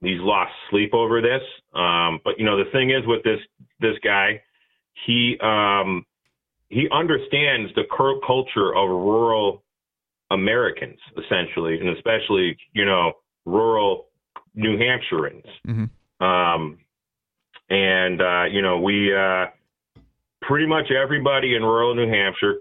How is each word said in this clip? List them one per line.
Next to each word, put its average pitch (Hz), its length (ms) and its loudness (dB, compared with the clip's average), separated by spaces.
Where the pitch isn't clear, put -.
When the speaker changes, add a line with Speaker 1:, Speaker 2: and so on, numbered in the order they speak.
Speaker 1:
he's 90 180 -4
lost 95 320 0
sleep 104 240 0
over 113 260 2
this. 127 220 0
Um, 85 500 0
but, 104 140 -4
you 110 60 -2
know, 101 120 2
the 98 140 0
thing 131 180 2
is 131 160 0
with 113 180 0
this, 110 160 0
this 113 240 0
guy, 101 380 0
he, 120 360 0
um, 101 640 0
he 135 220 -2
understands 143 840 0
the 110 80 0
cur-, 135 300 0
culture 127 500 0
of 98 140 2
rural 104 760 0
Americans, 98 680 -2
essentially, 82 560 -2
and 90 100 -2
especially, 95 680 0
you 101 100 0
know, 90 300 2
rural 104 600 0
New 107 240 0
Hampshireans. 110 680 -2
Speaker 2:
Mm-hmm. - 600 -6
Speaker 1:
Um, 85 520 0
and, 92 520 2
uh, 87 300 2
you 101 100 0
know, 90 200 0
we, 101 340 2
uh, 95 300 2
pretty 147 240 0
much 156 260 0
everybody 135 640 0
in 113 80 -2
rural 117 320 2
New 120 140 0
Hampshire 101 520 0